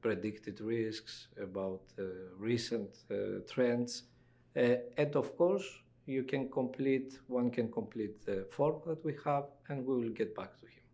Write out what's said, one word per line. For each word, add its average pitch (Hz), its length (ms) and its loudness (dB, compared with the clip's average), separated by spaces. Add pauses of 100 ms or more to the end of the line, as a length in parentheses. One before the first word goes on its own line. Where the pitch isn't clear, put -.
predicted 104 580 -2
risks, 110 680 -4 (140)
about, 95 420 -4 (140)
uh, 101 60 -4 (340)
recent, 113 520 0 (200)
uh, 104 60 -2 (340)
trends. 120 540 2 (540)
Uh, 123 180 6 (220)
and 147 180 2
of - 220 0
course, 190 280 4 (420)
you 131 160 2
can 135 260 0
complete, 135 800 0
one 123 240 2
can 117 200 0
complete 107 540 -4
the 95 260 -2
form 151 360 2
that 160 180 -4
we 147 80 0 (100)
have, 143 220 2 (240)
and 135 160 -2
we 131 100 2
will 117 140 2
get 107 260 -2
back - 220 -10
to - 80 -20
him. - 180 -20 (100)